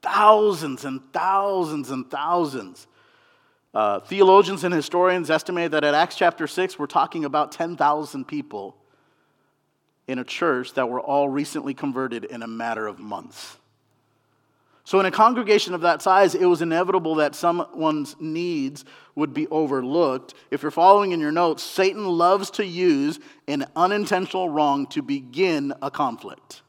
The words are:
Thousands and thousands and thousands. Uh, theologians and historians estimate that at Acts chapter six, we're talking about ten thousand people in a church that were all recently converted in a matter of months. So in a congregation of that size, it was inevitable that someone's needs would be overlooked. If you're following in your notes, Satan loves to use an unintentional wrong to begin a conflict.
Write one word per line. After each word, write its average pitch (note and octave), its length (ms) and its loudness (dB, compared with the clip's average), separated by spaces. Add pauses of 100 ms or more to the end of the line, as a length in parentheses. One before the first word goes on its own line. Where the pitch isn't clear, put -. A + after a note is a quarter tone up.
Thousands F#3+ 840 4
and C3 160 -8 (100)
thousands F3 760 -2
and C3 200 -8
thousands. C#3+ 760 -4 (880)
Uh, G#2 260 0
theologians F#3+ 640 6
and F3+ 80 0
historians F3+ 580 0
estimate E3+ 420 -2
that D3+ 100 0
at D3 120 2
Acts E3+ 200 2
chapter E3 320 0
six, F#3 320 -4
we're D3 80 -6
talking D#3 380 -2
about D3 280 -2
ten E3+ 240 -6
thousand D3 500 -2
people A#2 500 -12 (1300)
in B2+ 120 -6
a B2 60 -8
church B2+ 500 -4
that B2+ 140 -2
were B2 120 -6
all C#3+ 280 0
recently C#3+ 460 -6
converted B2+ 500 -6
in A#2 180 -12
a A#2 40 -10
matter A2+ 400 -6
of G#2 140 -10
months. G2+ 580 -14 (1300)
So F#3+ 160 2
in F#3+ 60 2
a F#3 40 0
congregation A3 640 4
of E3+ 80 -6
that E3 220 0
size, F#3+ 320 4
it F3+ 100 0
was F3 160 4
inevitable E3+ 560 0
that D3 180 0
someone's D#3 840 -2
needs D#3 640 -6 (300)
would D3 180 -2
be D3+ 160 -4
overlooked. C#3 840 -2 (160)
If C#3+ 120 -4
you're D3 80 -4
following F#3+ 420 6
in E3+ 80 -2
your D3+ 120 -2
notes, D#3+ 300 0
Satan G3 440 -2
loves F3+ 460 2
to G#3 140 -4
use E3 520 0 (300)
an C#3 260 -4
unintentional F#3 760 0
wrong C#3+ 380 0
to D3+ 120 -6
begin C#3 800 -2
a C#3 100 -6
conflict. - 800 -8